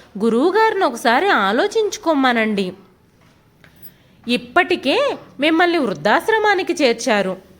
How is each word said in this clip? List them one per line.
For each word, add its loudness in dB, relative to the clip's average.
గురువుగారిని 2
ఒకసారి 0
ఆలోచించుకోమనండి. 0
ఇప్పటికే 0
మిమ్మల్ని 2
వృద్ధాశ్రమానికి 0
చేర్చారు. 0